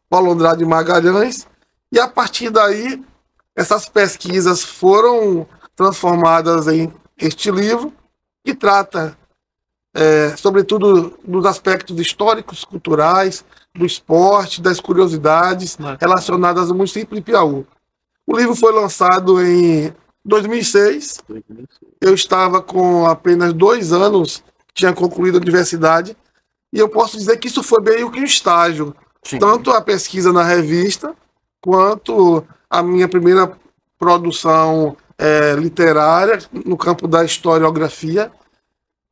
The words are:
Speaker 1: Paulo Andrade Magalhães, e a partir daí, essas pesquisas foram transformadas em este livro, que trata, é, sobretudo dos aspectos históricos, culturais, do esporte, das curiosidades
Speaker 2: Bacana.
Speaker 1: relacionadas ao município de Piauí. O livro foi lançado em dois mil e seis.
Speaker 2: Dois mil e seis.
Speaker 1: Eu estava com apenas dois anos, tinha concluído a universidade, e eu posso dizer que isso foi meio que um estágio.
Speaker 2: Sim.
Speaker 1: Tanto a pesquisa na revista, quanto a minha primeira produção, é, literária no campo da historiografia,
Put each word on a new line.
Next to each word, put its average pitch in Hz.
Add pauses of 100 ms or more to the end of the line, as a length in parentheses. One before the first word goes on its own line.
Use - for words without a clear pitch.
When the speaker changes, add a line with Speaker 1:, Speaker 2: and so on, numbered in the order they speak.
Speaker 1:
Paulo 180
Andrade 165
Magalhães, 170 (420)
e -
a 247
partir 240
daí, 220 (540)
essas 202
pesquisas 180
foram 208 (260)
transformadas 165
em 160 (260)
este 156
livro, 220 (520)
que 269
trata, 196 (760)
é, 151
sobretudo 196
dos 180
aspectos 190
históricos, 208
culturais, 180 (300)
do 170
esporte, 180
das 175
curiosidades 170
Speaker 2:
Bacana. 143
Speaker 1:
relacionadas 175
ao 180
município 202
de 214
Piauí. 160 (600)
O -
livro 240
foi 220
lançado 185
em 170 (320)
dois 208
mil 233
e 220
seis. 220
Speaker 2:
Dois 110
mil 113
e -
seis. -
Speaker 1:
Eu 190
estava 185
com 180
apenas 175
dois 190
anos, 185 (300)
tinha 180
concluído 180
a 180
universidade, 175 (560)
e 214
eu 214
posso 220
dizer 214
que 240
isso 240
foi 233
meio 226
que 240
um 269
estágio. 170 (280)
Speaker 2:
Sim. -
Speaker 1:
Tanto 247
a 233
pesquisa 185
na 175
revista, 175 (460)
quanto 190 (280)
a 170
minha 180
primeira 180 (460)
produção, 160 (220)
é, 151
literária 165 (120)
no -
campo 170
da 165
historiografia, 160 (800)